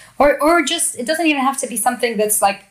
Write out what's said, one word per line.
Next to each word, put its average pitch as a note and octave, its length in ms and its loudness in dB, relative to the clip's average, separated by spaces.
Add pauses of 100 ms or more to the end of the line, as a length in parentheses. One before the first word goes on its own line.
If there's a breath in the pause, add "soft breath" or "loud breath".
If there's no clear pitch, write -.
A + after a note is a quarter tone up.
(180 loud breath)
Or, C#4+ 240 4
or E4 200 4
just, D#4 360 -4
it B3 80 -8
doesn't D#4+ 200 0
even C#4+ 160 2
have B3+ 180 0
to B3+ 60 -6
be A#3 120 -8
something A#3 400 -2
that's, G#3+ 240 0
like, G3 280 0